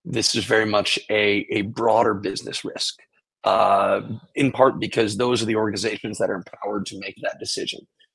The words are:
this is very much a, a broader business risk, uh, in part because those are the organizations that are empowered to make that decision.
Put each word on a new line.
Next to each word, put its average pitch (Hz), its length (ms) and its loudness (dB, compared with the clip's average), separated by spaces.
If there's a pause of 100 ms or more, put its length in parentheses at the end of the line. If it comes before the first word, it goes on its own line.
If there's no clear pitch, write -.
this 123 300 0
is 110 100 -2
very 110 220 4
much 104 320 0 (100)
a, 104 420 2
a 104 120 0
broader 113 500 2
business 98 540 -6
risk, - 320 -8 (460)
uh, 98 580 4 (320)
in 139 180 2
part 131 260 4
because 110 380 0
those 123 260 0
are 113 40 -2
the 110 100 0
organizations 107 600 -2
that 98 100 0
are 101 80 -2
empowered 101 500 -6
to 101 120 -12
make 98 240 -12
that - 160 -4
decision. - 480 -6 (280)